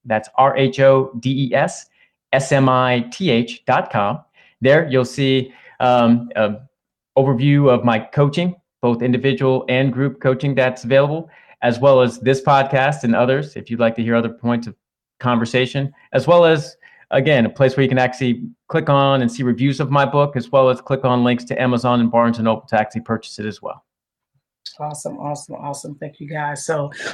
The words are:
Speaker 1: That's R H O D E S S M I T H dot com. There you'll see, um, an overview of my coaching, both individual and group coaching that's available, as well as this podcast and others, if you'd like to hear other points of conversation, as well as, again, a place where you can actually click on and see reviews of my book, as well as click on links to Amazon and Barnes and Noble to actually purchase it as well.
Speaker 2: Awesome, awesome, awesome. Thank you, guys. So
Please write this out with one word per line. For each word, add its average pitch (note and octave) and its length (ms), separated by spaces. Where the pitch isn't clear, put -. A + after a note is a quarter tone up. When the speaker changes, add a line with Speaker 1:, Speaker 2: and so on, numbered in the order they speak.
Speaker 1:
That's A2 240
R C3+ 180
H C3+ 220
O C3+ 400
D C3 320
E - 40
S D#3+ 320
S C3+ 200
M C3 160
I B2+ 320
T F#3 200
H A#2 360
dot B2+ 240
com. A2 300
There D3 280
you'll B2+ 160
see, C3+ 480
um, A#2+ 560
an G#2 240
overview C#3 500
of A#2+ 160
my A2+ 140
coaching, D3 560
both A#2+ 220
individual C3 680
and C3 240
group C#3 280
coaching C3 340
that's B2+ 300
available, C#3+ 440
as A#2 180
well C3+ 200
as A#2+ 200
this C3+ 200
podcast C#3 600
and A#2 140
others, C3+ 400
if - 140
you'd A#2 100
like A#2 160
to A#2 60
hear A#2 120
other A#2 140
points A#2 400
of G2+ 60
conversation, B2 720
as C3 140
well F3 180
as, D#3+ 320
again, D3 340
a A2 60
place C3+ 260
where C#3 60
you C3 60
can B2+ 100
actually B2+ 500
click D#3 200
on C#3 340
and A#2 100
see C#3 100
reviews B2+ 380
of C3 100
my C#3 160
book, C#3+ 300
as A#2+ 160
well C3 180
as B2+ 100
click - 240
on B2 200
links A#2+ 200
to - 160
Amazon B2 400
and A#2 100
Barnes A#2 280
and A2+ 60
Noble A2 240
to A2 120
actually G#2+ 220
purchase - 360
it G#2+ 80
as G#2 140
well. - 240
Speaker 2:
Awesome, D3 400
awesome, D3 380
awesome. C#3+ 400
Thank D3 240
you, D3 80
guys. D3 360
So D3 260